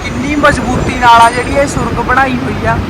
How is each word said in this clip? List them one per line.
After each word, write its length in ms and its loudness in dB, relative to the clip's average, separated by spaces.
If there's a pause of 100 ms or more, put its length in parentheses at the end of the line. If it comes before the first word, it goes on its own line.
ਕਿੰਨੀ 320 -4
ਮਜ਼ਬੂਤੀ 640 0
ਨਾਲ 220 6
ਆ 100 6
ਜਿਹੜੀ 240 -4
ਇਹ 120 2
ਸੁਰੰਗ 400 -4
ਬਣਾਈ 360 0
ਹੋਈ 240 -4
ਆ। 100 0 (120)